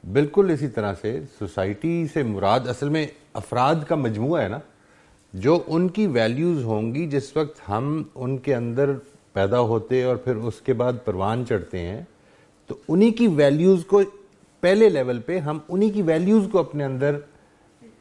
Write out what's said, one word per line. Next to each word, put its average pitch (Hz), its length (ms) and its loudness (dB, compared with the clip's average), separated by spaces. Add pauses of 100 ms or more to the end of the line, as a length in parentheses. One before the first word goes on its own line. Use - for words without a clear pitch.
बिल्कुल 147 460 2
इसी 143 160 -2
तरह 104 260 -4
से 123 320 -6 (140)
सोसाइटी 107 680 -4
से 147 160 -2
मुराद 107 440 0
असल 143 220 -4
में 156 220 -2 (240)
अफराद 135 480 -2
का 165 120 -2
मजमूआ 131 460 -2
है 95 80 -2
ना, 131 120 -8 (760)
जो 135 220 2
उनकी 180 500 0
वैल्यूज़ 131 560 0
होंगी। 113 440 -2
जिस 143 300 -4
वक्त 151 180 -4 (120)
हम 143 480 -4
उनके 131 380 -4
अंदर 120 400 0 (420)
पैदा 101 220 2
होते 117 460 0
और 127 140 0
फिर 120 180 -4
उसके 117 380 -4
बाद 120 340 0
परवान 107 380 -2
चढ़ते 92 340 -4
हैं, 101 280 -8 (640)
तो - 200 -12
उन्हीं 202 220 4
की 226 160 2
वैल्यूज़ 160 560 4
को 196 200 4 (600)
पहले 202 260 6
लेवल 127 300 0
पे 170 180 -4
हम 151 320 -4
उन्हीं 202 220 2
की 202 100 -2
वैल्यूज़ 180 460 2
को 190 120 2
अपने 147 240 -2
अंदर 143 400 -2 (760)